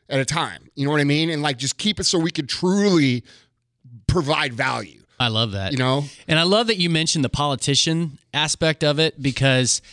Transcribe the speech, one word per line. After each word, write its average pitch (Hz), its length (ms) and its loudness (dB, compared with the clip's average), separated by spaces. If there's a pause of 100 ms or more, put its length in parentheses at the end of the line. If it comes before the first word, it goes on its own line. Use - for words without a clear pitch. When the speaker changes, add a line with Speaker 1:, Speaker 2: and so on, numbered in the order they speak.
Speaker 1:
at 139 100 -2
a 135 60 0
time. 131 500 -6
You 139 100 -4
know 143 60 0
what 151 100 2
I 143 40 2
mean? 151 240 0
And, 151 120 -4
like, 147 160 -2
just 127 200 -6
keep 208 220 -4
it 190 60 -2
so - 140 2
we 165 120 0
could 139 160 -6
truly 175 760 2 (840)
provide 147 460 0
value. 117 480 -6 (180)
Speaker 2:
I 123 100 0
love 110 240 0
that. 98 200 -4
Speaker 1:
You 127 60 -2
know? 131 260 0 (240)
Speaker 2:
And 160 100 2
I 165 40 2
love 208 240 2
that 220 100 0
you 175 120 0
mentioned 160 360 0
the 117 40 0
politician 143 880 0 (160)
aspect 156 520 0
of 147 140 2
it 160 220 0
because, 131 600 2 (120)